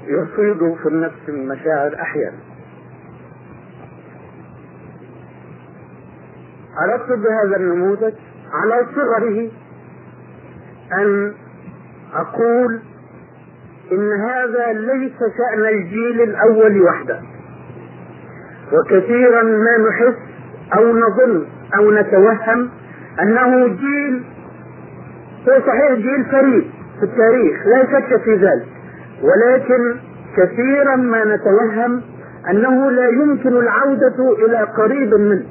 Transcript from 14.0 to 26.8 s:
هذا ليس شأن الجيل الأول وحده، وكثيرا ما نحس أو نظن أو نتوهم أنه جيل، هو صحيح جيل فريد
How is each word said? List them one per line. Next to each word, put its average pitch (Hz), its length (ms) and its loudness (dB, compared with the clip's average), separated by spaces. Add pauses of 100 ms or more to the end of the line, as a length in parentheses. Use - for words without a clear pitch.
هذا 240 600 -4
ليس 254 460 -4
شأن 226 480 -2
الجيل 220 560 -2
الأول 214 600 4
وحده، - 380 0 (1500)
وكثيرا 233 680 4
ما 226 360 2 (100)
نحس 233 280 0 (600)
أو 233 200 4
نظن 226 500 2 (320)
أو 208 120 6
نتوهم 214 800 2 (520)
أنه 254 440 2
جيل، 269 580 -4 (1200)
هو 262 180 6
صحيح 269 260 2
جيل 247 320 -2
فريد 269 400 2 (360)